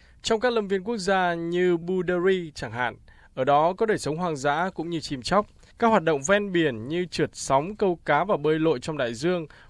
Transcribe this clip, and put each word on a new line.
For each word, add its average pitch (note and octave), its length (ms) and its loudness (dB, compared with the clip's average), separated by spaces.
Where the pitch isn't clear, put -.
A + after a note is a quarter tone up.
Trong A3 160 0
các B3 140 0
lâm G#3+ 140 -2
viên F#3 160 -2
quốc A#3 140 -4
gia F#3 360 2
như F3 440 0
Boundary F3+ 800 0
chẳng B2 160 -8
hạn, A#2 240 -2
ở C3 100 -2
đó D3 300 4
có A3 120 -2
đời G#3+ 120 2
sống D3 200 -4
hoang E3+ 180 -4
dã D3 380 0
cũng E3 160 -8
như E3 100 -4
chim C#3+ 220 -8
chóc. F#3+ 240 2
Các A#3 80 4
hoạt G#3+ 160 4
động D#3+ 240 2
ven G3+ 240 2
biển C#3 360 0
như F3 240 -2
trượt D3+ 220 0
sóng, D3+ 420 0
câu F#3 300 0
cá D3+ 180 4
và F#3+ 140 0
bơi D#3 220 0
lội D#3 200 2
trong D3+ 180 -8
đại A#2+ 160 -2
dương. D#3+ 340 -2